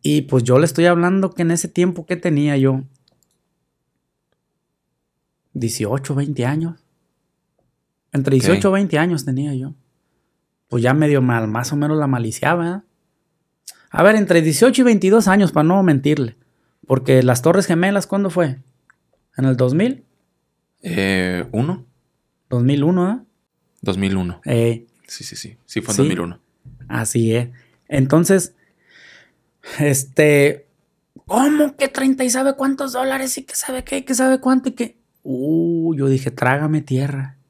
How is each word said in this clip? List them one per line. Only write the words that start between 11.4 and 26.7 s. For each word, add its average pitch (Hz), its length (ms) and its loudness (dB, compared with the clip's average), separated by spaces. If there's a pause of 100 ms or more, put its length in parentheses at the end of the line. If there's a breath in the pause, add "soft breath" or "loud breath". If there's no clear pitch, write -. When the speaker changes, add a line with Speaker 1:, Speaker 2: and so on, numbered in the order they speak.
Speaker 1:
más 120 240 -4
o 143 40 -4
menos 147 220 -2
la 147 80 -2
maliciaba, 135 640 -2
¿eh? 185 120 -8 (1080 loud breath)
A 151 120 0
ver, 214 140 6
entre 175 260 4
dieciocho 196 400 4
y - 20 6
veintidós 208 440 4
años, 190 240 4
para 151 160 2
no 190 160 2
mentirle. 143 520 0 (500)
Porque 131 360 4
las 123 200 2
Torres 175 240 2
Gemelas, 185 420 0
¿cuándo 196 220 -2
fue? 156 280 -2 (760)
¿En 131 80 -2
el 131 120 2
dos 127 180 2
mil? 240 300 -2 (760)
Speaker 2:
Eh, 95 680 -2
¿uno? 143 340 -4 (640)
Speaker 1:
Dos 120 140 -2
mil 143 180 2
uno, 180 300 0
¿eh? 254 60 -6 (640)
Speaker 2:
Dos 95 140 -4
mil 98 200 0
uno. 87 280 -6
Speaker 1:
Eh. 117 420 -2 (200)
Speaker 2:
Sí, - 160 -16
sí, - 140 -16
sí. - 280 -18
Sí, - 160 -8
fue - 120 -8
en 98 40 -2
Speaker 1:
Sí. 139 60 2
Speaker 2:
dos 139 60 2
mil 90 120 -4
uno. 87 200 -8 (480)